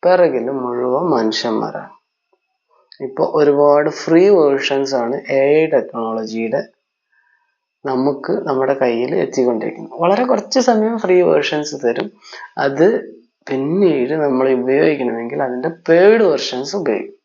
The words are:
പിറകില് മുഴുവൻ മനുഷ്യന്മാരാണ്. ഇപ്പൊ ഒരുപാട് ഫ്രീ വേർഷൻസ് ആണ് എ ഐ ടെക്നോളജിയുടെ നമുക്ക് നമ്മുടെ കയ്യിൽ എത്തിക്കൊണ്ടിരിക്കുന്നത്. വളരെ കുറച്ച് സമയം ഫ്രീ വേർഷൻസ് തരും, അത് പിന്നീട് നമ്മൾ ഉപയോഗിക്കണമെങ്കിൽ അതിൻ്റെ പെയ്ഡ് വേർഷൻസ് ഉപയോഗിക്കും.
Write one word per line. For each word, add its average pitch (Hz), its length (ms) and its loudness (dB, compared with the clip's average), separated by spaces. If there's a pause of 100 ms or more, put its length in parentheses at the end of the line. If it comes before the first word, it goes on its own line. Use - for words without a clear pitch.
പിറകില് 160 460 2
മുഴുവൻ 127 600 -4
മനുഷ്യന്മാരാണ്. 110 840 -4 (1080)
ഇപ്പൊ 151 320 -2
ഒരുപാട് 147 560 4
ഫ്രീ 165 380 2
വേർഷൻസ് 139 680 2
ആണ് 120 340 -2
എ 143 340 2
ഐ 160 40 0
ടെക്നോളജിയുടെ 113 1000 -4 (1160)
നമുക്ക് 135 480 -4
നമ്മുടെ 135 420 -2
കയ്യിൽ 127 400 -2
എത്തിക്കൊണ്ടിരിക്കുന്നത്. 123 840 -2
വളരെ 202 240 2
കുറച്ച് 247 360 0
സമയം 226 380 0
ഫ്രീ 180 240 2
വേർഷൻസ് 151 640 0
തരും, 117 260 -2 (480)
അത് 143 560 0 (340)
പിന്നീട് 147 680 0
നമ്മൾ 135 360 0
ഉപയോഗിക്കണമെങ്കിൽ 131 920 0
അതിൻ്റെ 127 260 -4
പെയ്ഡ് 180 540 4
വേർഷൻസ് 143 540 -2
ഉപയോഗിക്കും. 123 380 -4 (100)